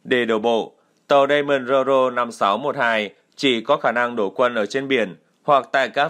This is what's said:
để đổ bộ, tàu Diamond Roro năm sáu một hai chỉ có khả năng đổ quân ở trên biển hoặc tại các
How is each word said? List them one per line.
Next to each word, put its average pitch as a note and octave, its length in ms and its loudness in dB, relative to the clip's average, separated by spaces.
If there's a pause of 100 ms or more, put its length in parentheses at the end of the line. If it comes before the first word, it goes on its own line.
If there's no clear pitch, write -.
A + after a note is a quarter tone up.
để B2 220 0
đổ A2+ 140 0
bộ, A2+ 340 -2 (340)
tàu C#3 200 4
Diamond C#3+ 400 0
Roro C3 420 2
năm A#2+ 220 -4
sáu G#2 260 0
một C3+ 200 -6
hai A2+ 360 -2 (220)
chỉ B2 260 0
có D3 160 0
khả C#3 140 -2
năng A#2+ 240 -2
đổ G#2 140 -2
quân B2 260 0
ở G#2+ 100 -2
trên C3+ 220 -6
biển A2 280 -2 (280)
hoặc C#3 280 0
tại C3 180 0
các C#3 200 -2